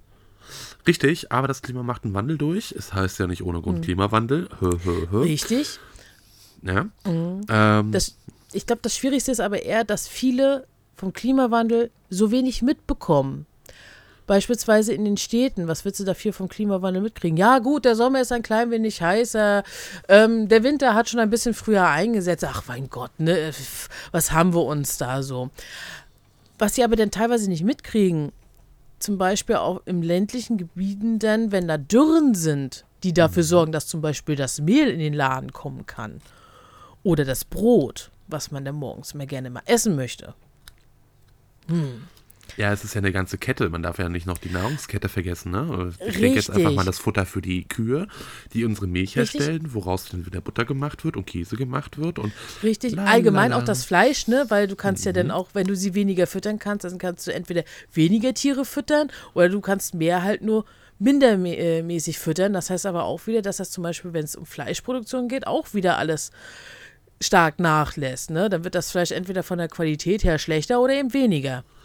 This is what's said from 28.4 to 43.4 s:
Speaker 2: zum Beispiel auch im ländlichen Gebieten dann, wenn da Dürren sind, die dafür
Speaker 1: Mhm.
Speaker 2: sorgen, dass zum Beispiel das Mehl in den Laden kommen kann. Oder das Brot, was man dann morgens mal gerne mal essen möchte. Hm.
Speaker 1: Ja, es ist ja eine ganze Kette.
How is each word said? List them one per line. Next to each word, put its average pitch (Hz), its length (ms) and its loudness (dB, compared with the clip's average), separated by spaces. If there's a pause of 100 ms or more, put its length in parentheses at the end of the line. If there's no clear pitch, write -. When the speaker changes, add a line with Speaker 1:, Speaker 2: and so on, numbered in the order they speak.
Speaker 2:
zum 202 180 -4
Beispiel 190 400 0
auch 151 280 -2
im 175 180 -2
ländlichen 208 560 -2
Gebieten 202 600 -4
dann, 220 320 0
wenn 180 160 0
da 156 100 0
Dürren 277 560 6
sind, 147 500 -2 (200)
die 175 100 0
dafür 165 300 4
Speaker 1:
Mhm. 151 40 -2
Speaker 2:
sorgen, 165 240 4
dass 156 140 -6
zum 160 140 -8
Beispiel 151 340 -4
das 139 260 -4
Mehl 240 280 4
in 160 100 -2
den 151 160 -2
Laden 131 380 -2
kommen - 340 -12
kann. - 340 -12 (840)
Oder 156 200 2
das 131 200 -4
Brot, 185 680 0 (160)
was - 240 -8
man 139 140 -8
dann 139 100 -8
morgens 139 400 -10
mal 139 140 -10
gerne 131 220 -8
mal 123 160 -12
essen 220 280 2
möchte. - 400 -6 (1300)
Hm. 139 340 -4 (540)
Speaker 1:
Ja, 104 160 0
es 101 120 -4
ist 104 100 -8
ja 104 60 -2
eine 98 100 2
ganze 92 280 -2
Kette. 127 320 -2